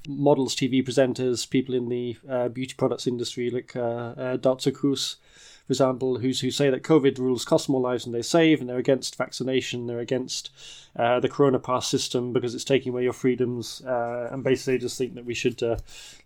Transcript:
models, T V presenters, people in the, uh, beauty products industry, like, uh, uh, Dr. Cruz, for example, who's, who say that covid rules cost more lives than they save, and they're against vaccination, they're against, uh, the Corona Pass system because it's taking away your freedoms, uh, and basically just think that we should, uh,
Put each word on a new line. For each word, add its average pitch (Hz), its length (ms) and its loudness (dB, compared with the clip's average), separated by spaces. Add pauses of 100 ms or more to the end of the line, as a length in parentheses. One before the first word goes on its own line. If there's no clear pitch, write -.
models, 139 480 2
T 135 120 0
V 131 160 4
presenters, 127 680 0
people 127 260 0
in 123 140 -2
the, 123 300 -4 (100)
uh, 123 220 -2
beauty 131 260 -8
products 120 300 -2
industry, 120 420 -4
like, 120 260 -6
uh, 127 60 -4 (380)
uh, 127 180 -4
Dr. 131 340 2
Cruz, 135 460 -2 (500)
for - 60 -4
example, 131 460 2
who's, 123 220 -2
who 131 100 -2
say 143 180 2
that 131 140 0
covid 139 360 4
rules 127 280 0
cost - 240 2
more 131 100 2
lives 123 240 -2
than 120 80 -8
they 117 100 -2
save, 160 380 4
and 123 80 -6
they're 123 80 -6
against 127 400 0
vaccination, 127 680 -4
they're 120 140 -6
against, 127 500 -4 (440)
uh, 120 260 2
the 123 100 2
Corona 135 280 4
Pass 127 300 -2
system 123 460 -2
because 120 200 0
it's 127 100 -8
taking 127 280 2
away 123 120 0
your 123 100 0
freedoms, 123 720 -2
uh, 120 440 -4
and 135 140 -8
basically 131 320 2
just 120 220 -6
think 127 160 -4
that 123 100 -14
we 120 100 -6
should, 117 280 -2
uh, 117 160 0 (480)